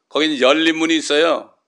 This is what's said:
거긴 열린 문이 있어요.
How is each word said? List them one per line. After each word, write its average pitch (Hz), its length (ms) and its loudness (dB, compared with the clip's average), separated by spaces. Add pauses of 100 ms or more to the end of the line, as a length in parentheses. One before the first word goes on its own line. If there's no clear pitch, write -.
거긴 151 320 -2
열린 160 360 2
문이 160 180 -2
있어요. 147 600 -2 (120)